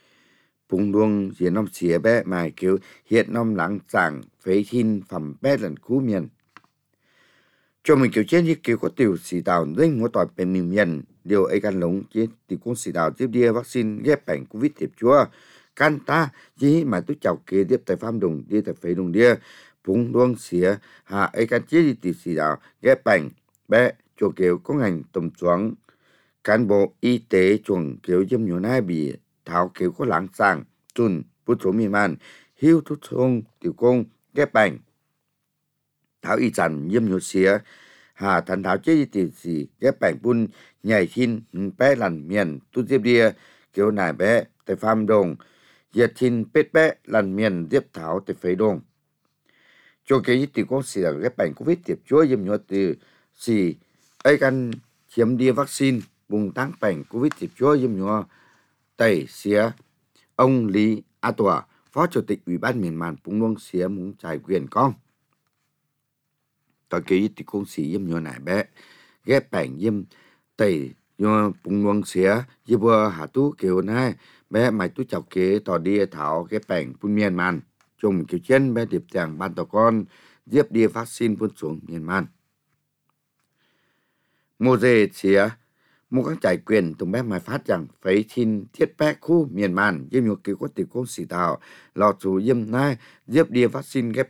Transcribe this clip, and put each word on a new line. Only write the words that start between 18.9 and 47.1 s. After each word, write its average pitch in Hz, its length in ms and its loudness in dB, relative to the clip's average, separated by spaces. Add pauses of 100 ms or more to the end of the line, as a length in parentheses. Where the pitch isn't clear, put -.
Đồng 87 180 -4
đi, 107 140 4 (640)
bùng 117 240 0
đuông 123 240 2
xía, 90 400 0 (280)
hạ 98 200 -4
ấy 107 240 -2
can 120 160 0
chế 165 180 2
đi 147 120 2
tiểu 92 200 -4
sĩ 85 220 -6
tàu, 76 220 -2 (240)
ghép 127 220 4
bảnh, 87 260 2 (380)
bé, 117 240 4 (280)
chỗ 98 160 2
kiểu 87 280 2
có 135 100 -6
ngành 98 300 -2 (100)
tầm 85 180 -4
choáng, 90 420 -2 (720)
cán 110 240 2
bộ 98 320 2
y 123 180 2
tế 98 460 2
chuồng 85 340 -4
kiểu 90 340 0
dâm 113 140 -2
nhổ 87 140 -4
nai 120 220 0
bị 80 320 -4 (320)
tháo 87 280 -2
kiểu 90 180 -2
có 143 140 -6
lãng 95 280 -2
sàng, 95 300 0 (300)
chun, 101 280 0 (240)
bút 117 180 0
số 95 80 0
miền 107 200 0
man, 101 240 0 (420)
hiu 160 280 4
thuốc 147 140 -8 (100)
thông, 123 320 0 (180)
tiểu 85 140 -6
công, 120 320 2 (280)
ghép 143 200 0
bảnh. 98 240 2 (1400)
Tháo 104 160 -2
y 123 140 0
chắn, 80 420 -2
dâm 113 160 2
nhổ 92 100 0
xía, 95 380 2 (560)
hà 196 280 0
thần 190 220 -4
tháo 185 140 0
chế 165 180 2
đi 147 100 2
tiểu 92 320 -2
sĩ, 80 300 -6 (120)
ghép 135 200 0
bảnh 90 220 0
bún, 117 260 2 (360)
nhảy 101 240 2
xin, 117 340 -2 (360)
bé 135 180 4
lằn 85 320 -4
miền, 87 320 -2 (140)
tu 127 120 -2
diếp 127 160 0
đia, 117 300 4 (420)
kiểu 104 180 2
nải 92 220 -2
bé, 104 300 2 (220)
tại 95 100 -2
Phạm 110 320 0
Đồng, 98 280 2 (580)
diệt 117 220 2
xin 120 380 0
bết 151 200 2
bé, 160 200 4 (120)
lằn 101 300 0